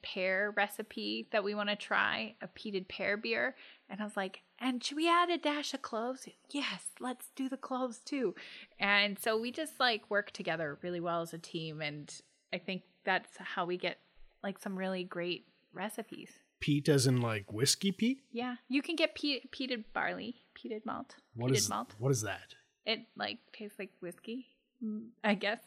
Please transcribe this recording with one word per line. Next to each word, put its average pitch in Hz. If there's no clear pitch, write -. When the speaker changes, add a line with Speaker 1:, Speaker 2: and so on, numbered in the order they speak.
Speaker 1:
pear 190
recipe 214
that 208
we 208
wanna 208
try, 208
a 175
peated 196
pear 196
beer. 233
And 202
I 214
was 208
like, 190
"And 247
should -
we 330
add 349
a 339
dash 294
of 262
cloves?" 240
"Yes, 233
let's 247
do 262
the 262
cloves 254
too." 196
And 202
so 220
we 233
just, 311
like, 233
work 202
together 165
really 175
well 170
as 165
a 165
team. 160
And 147
I 190
think 180
that's -
how 180
we 180
get, 180
like, 196
some 190
really 185
great 175
recipes. -
Speaker 2:
Peat 147
as 139
in, 127
like, 110
whiskey 117
peat? 247
Speaker 1:
Yeah. 240
You 269
can 330
get 311
pe-, 285
peated 247
barley, 185
peated 220
malt, -
Speaker 2:
What 117
Speaker 1:
peated 110
Speaker 2:
is, 101
Speaker 1:
malt. 107
Speaker 2:
what 131
is 117
that? 98
Speaker 1:
It, 220
like, 208
tastes 208
like 196
whiskey. 226
Mm, 220
I 208
guess. 208